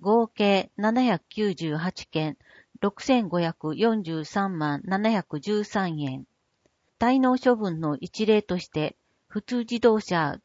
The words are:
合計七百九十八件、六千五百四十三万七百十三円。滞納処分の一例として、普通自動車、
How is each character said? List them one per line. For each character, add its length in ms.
合 260
計 500
七 260
百 260
九 260
十 220
八 320
件、 300
六 220
千 260
五 120
百 360
四 260
十 220
三 340
万 260
七 260
百 280
十 260
三 360
円。 260
滞 220
納 160
処 200
分 240
の 200
一 260
例 160
と 160
し 100
て、 280
普 160
通 160
自 200
動 220
車、 440